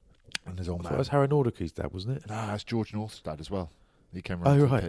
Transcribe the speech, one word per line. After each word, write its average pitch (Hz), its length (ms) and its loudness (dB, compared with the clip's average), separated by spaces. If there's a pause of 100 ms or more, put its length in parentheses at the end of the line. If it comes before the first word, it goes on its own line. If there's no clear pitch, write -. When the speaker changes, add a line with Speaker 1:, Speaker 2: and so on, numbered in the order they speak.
(440)
Speaker 1:
And 92 140 -10
his 90 100 -6
old 87 120 -4
Speaker 2:
I - 20 -8
thought - 80 -6
Speaker 1:
man. 143 40 -2
Speaker 2:
it - 40 0
was 139 100 0
Harry 139 200 4
Nordique's 123 440 2
dad, - 200 -4
wasn't 104 260 -6
it? - 100 -16
Speaker 1:
No, 107 260 -4
it's 101 100 -6
George 113 280 -2
North's 107 280 -8
dad 78 200 -8
as 78 100 -12
well. 92 200 -4 (420)
He 92 100 -8
came 90 180 -4
Speaker 2:
Oh, 87 40 2
Speaker 1:
running 143 140 8
to 147 80 8
Speaker 2:
right, 120 160 4
Speaker 1:
the - 60 -2